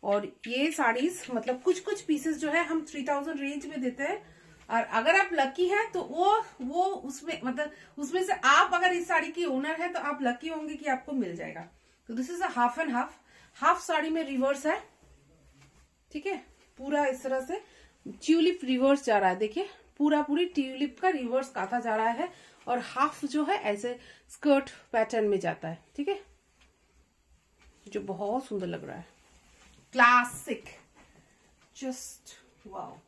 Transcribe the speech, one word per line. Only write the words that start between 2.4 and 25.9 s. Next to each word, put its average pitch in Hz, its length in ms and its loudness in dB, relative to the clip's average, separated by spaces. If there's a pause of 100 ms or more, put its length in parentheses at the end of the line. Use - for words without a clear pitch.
है 330 140 2
हम 320 240 -2
three 285 200 -8
thousand 285 300 -2
range 277 260 -6
में 294 160 -8
देते 254 220 -4
हैं, 392 180 -2 (480)
और 226 140 2 (160)
अगर 320 200 6
आप 381 140 4
lucky 311 340 2
हैं 415 240 0
तो 359 100 -4
वो, 392 440 2 (160)
वो 302 220 0
उसमें, 330 600 -4
मतलब 254 280 -4 (260)
उसमें 330 260 -2
से 381 100 0
आप 339 400 6
अगर 359 200 4
इस 349 140 -2
साड़ी 320 240 0
की 349 140 -4
owner 294 360 -2
हैं 349 120 -4
तो 339 60 -4
आप 285 220 -4
lucky 247 280 -2
होंगे 302 260 -8
कि 285 100 -10
आपको 262 260 -2
मिल 208 240 -2
जाएगा। 160 320 -10 (420)
तो 233 40 -8
this 247 180 -4
is 349 100 -6
a 370 100 0
half 240 280 0
and 302 160 -2
half, 247 160 -2 (460)
Half 339 240 4
साड़ी 320 280 -2
में 320 140 0
reverse 277 420 0
है, 339 160 0 (1300)
ठीक 302 160 -8
है, 381 100 -2 (400)
पूरा 285 280 0
इस 262 180 -2
तरह 262 220 -2
से 381 160 -8 (460)
tulip 330 560 2
reverse 262 420 4
जा 220 120 4
रहा 196 120 6
है। 185 60 0
देखिए 214 340 -2 (280)
पूरा 294 240 4
पूरी 294 240 2
tulip 269 560 -4
का 370 80 4
reverse 262 400 -2
काथा 196 300 -2
जा 220 160 0
रहा 233 140 2
है 294 200 -2 (380)
और 247 120 0
हाफ 294 460 -2
जो 294 200 0
है 370 120 2 (160)
ऐसे 240 240 -6 (340)
skirt 277 380 2 (220)
pattern 220 360 2
में 202 120 2
जाता 170 280 -4
है, 165 120 -10 (160)